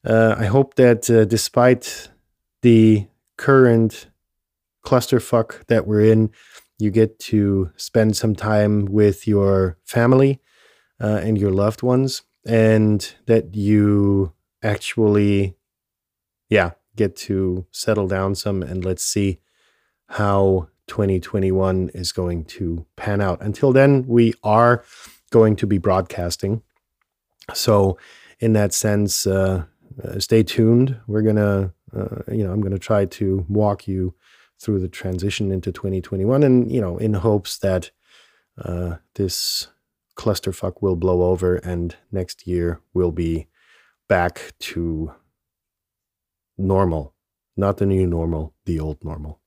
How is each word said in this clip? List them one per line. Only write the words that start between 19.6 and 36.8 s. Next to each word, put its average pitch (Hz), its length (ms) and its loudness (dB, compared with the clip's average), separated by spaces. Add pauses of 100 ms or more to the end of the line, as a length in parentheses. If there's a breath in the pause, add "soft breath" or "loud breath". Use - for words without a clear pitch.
how 98 600 0 (180)
twenty 98 320 -2
twenty-one 92 760 -2
is 90 180 -8
going 87 320 -6
to 82 420 -10 (100)
pan 104 240 -4
out. 95 200 -2
Until 107 320 -2
then, 135 340 4
we 117 360 2
are 113 420 4 (460 loud breath)
going 110 260 4
to 117 100 -4
be 98 120 0
broadcasting. 92 840 -4 (880)
So 98 460 2 (400 loud breath)
in 113 140 0
that 104 200 2
sense, 104 540 -2
uh, 95 380 0 (380)
uh, 110 160 -10
stay 113 240 2
tuned. 120 640 2
We're 107 160 -2
gonna, 101 500 0 (240)
uh, 104 360 -10
you 110 120 -2
know, 90 80 -4
I'm 107 80 -2
gonna 95 180 -4
try 101 280 0
to 95 420 -4
walk 101 400 -2
you 95 260 -4 (460 soft breath)
through 101 200 -2
the 90 80 -4
transition 95 640 -6
into 92 220 -4
twenty 95 280 -6
twenty-one, 107 420 -2
and, 127 280 2
you 127 100 -2